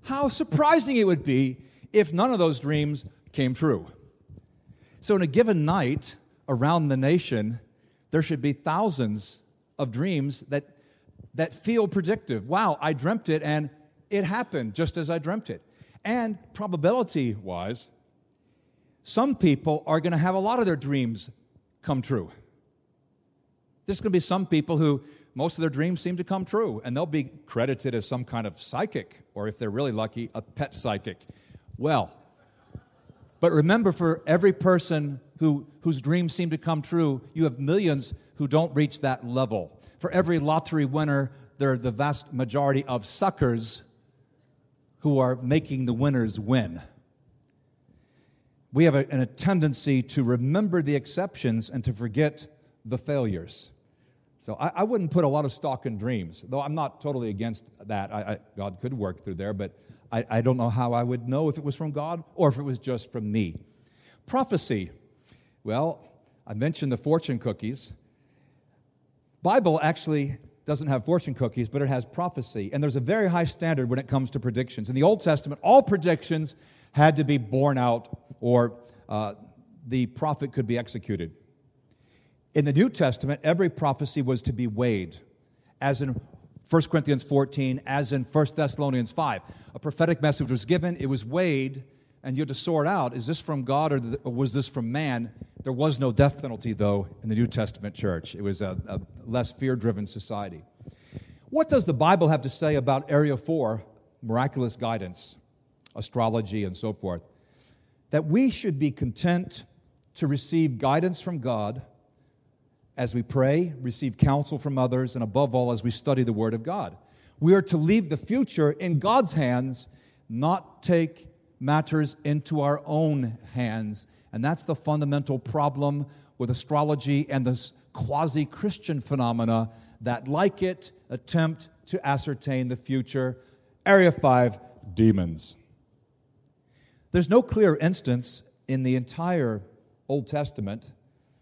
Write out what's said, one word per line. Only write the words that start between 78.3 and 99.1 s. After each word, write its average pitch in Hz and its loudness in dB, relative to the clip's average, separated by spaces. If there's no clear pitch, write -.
or, 120 4
uh, 107 -4
the 123 0
prophet 143 -4
could 123 -2
be 117 0
executed. 98 -6
In 147 4
the 147 2
New 185 4
Testament, 139 -2
every 175 2
prophecy 143 -2
was 127 -2
to 127 -2
be 120 -4
weighed, 107 -2
as 139 0
in 127 -6
First 165 4
Corinthians 147 2
fourteen, 135 0
as 135 -2
in 131 -2
First 151 2
Thessalonians 135 0
five. 135 -2
A - -12
prophetic 165 0
message 135 0
was 117 -2
given, 170 0
it 139 -4
was 127 -2
weighed, 135 -2
and 131 -4
you 147 -2
had 143 -4
to 135 -6
sort 151 0
out, 151 0
is 113 -6
this 156 -2
from 143 -6
God 143 2
or 135 2
th-, 117 -6
or 127 -6
was 127 -2
this 135 0
from 117 -4
man? 127 -2
There 131 -4
was 135 0
no 127 2
death 143 4
penalty, 117 -6
though, 101 0
in 113 -6
the 110 0
New 117 4
Testament 113 -4
church. 87 -4
It 98 -10
was 101 -4
a, 92 -6
a 95 -8